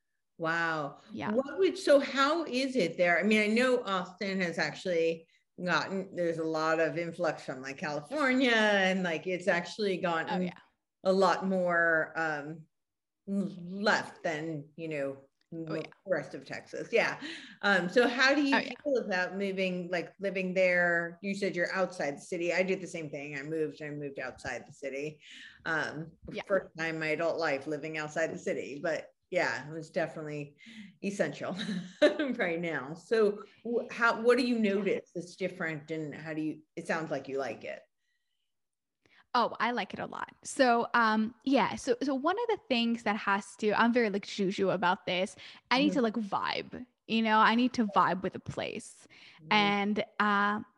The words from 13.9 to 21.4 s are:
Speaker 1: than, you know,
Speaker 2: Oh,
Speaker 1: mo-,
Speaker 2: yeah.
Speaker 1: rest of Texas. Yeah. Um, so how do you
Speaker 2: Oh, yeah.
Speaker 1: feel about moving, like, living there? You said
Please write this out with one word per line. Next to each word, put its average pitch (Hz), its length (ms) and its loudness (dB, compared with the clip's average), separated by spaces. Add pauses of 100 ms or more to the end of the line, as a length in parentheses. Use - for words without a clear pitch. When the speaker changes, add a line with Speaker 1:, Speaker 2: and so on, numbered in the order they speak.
Speaker 1:
than, 156 520 -4
you 165 140 -10
know, 139 280 -4 (520)
Speaker 2:
Oh, 160 60 -4
Speaker 1:
mo-, 156 60 -4
Speaker 2:
yeah. - 60 -10 (180)
Speaker 1:
rest 156 280 -2
of 143 120 -12
Texas. - 460 -10
Yeah. 165 280 2 (420)
Um, 185 280 4
so 247 180 6
how 262 280 4
do 294 60 4
you 277 160 4
Speaker 2:
Oh, - 20 4
yeah. - 120 -4 (120)
Speaker 1:
feel 294 220 0
about 185 320 0
moving, 190 540 -2
like, 170 280 -4
living 190 340 -2
there? 175 680 4
You 196 140 -2
said 190 200 -2